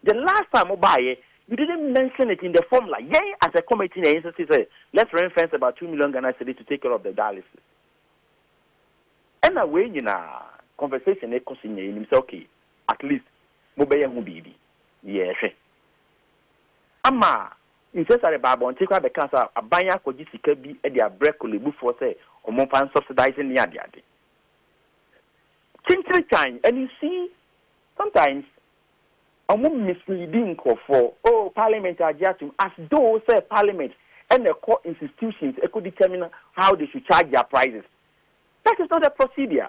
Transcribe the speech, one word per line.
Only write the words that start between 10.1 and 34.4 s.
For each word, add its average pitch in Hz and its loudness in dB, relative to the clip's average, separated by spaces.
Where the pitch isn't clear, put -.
conversation, 135 -4
they 123 -4
consider, 107 -12
you 104 -10
say, 131 4
"Okay, - -2
at 110 -4
least, 139 -4
mo 143 2
bɛyɛ 139 2
ho 120 -6
biribi." - -16
Yes. 95 -4
Ama, 175 2
in 170 -4
case 240 4
I 160 2
buy 127 0
one, 123 -2
take 190 -2
out 185 2
the 170 -2
cancer, 139 0
a 113 -4
buyer 180 0
could 135 -8
sika 143 -2
bi, 135 -10
a 117 0
break, 135 -2
or 117 -6
before 123 -4
say, 120 -4
or 110 -8
more 131 0
fan 135 0
subsidizing 135 0
the 127 2
other. 98 -4
Chinchiri 359 2
time, 135 0
and 247 4
you 262 -4
see, 359 -4
sometimes, 143 0
a 208 4
more 285 0
misleading 185 -4
call 117 0
for, 127 4
"Oh, 220 4
Parliament 208 0
are 160 2
just 185 -2
as 190 -2
though, 226 4
say, 220 6
Parliament 202 0
and 254 4